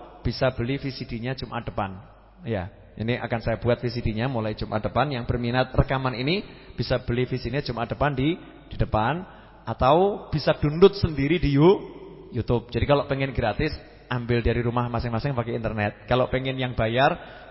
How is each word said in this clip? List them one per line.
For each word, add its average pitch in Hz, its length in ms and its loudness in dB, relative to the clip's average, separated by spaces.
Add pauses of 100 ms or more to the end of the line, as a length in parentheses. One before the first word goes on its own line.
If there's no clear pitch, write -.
(260)
bisa 127 260 0
beli 131 300 -4
V 139 100 -6
C 127 140 -10
D-nya 120 320 -6
Jumat 117 260 -8
depan. 95 300 -4 (480)
Ya, 95 320 -6 (240)
ini 117 240 -2
akan 117 180 -2
saya 113 220 -2
buat 117 180 2
V 127 80 -6
C 117 140 -6
D-nya 113 260 0
mulai 110 300 -4
Jumat 107 240 -4
depan. 139 320 0
Yang 117 160 -4
berminat 123 480 0
rekaman 131 400 4
ini 156 260 0 (300)
bisa 127 320 0
beli 123 240 0
V 127 80 -2
C 123 100 -6
D-nya 139 160 -2
Jumat 113 260 -4
depan 135 220 0
di, 139 240 2 (320)
di - 80 -14
depan 123 480 0 (400)
atau 170 680 4
bisa 156 300 0
download 175 400 6
sendiri 156 400 0
di 143 160 2
You-, 170 240 8 (560)
YouTube. 117 320 0
Jadi 117 160 -2
kalau 143 240 2
pengen 135 240 -2
gratis, 120 400 -2 (400)
ambil 120 320 0
dari 117 160 2
rumah 120 320 -2
masing-masing 117 400 -2
pakai 120 240 -4
internet. 110 560 -4
Kalau 123 160 2
pengen 131 320 -2
yang 123 160 -4
bayar, 123 640 0 (120)